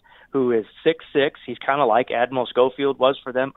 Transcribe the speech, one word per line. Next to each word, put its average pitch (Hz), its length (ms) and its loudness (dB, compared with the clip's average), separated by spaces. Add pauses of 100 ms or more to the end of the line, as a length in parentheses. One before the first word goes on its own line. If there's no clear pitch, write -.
(320)
who 127 200 0
is 110 140 0 (180)
six 160 280 0
six. 143 340 -2
He's 120 120 -10
kinda 139 280 0
like 113 240 2
Admiral 123 360 -2
Schofield 135 520 0
was 135 240 2
for 127 100 -10
them, 131 240 -4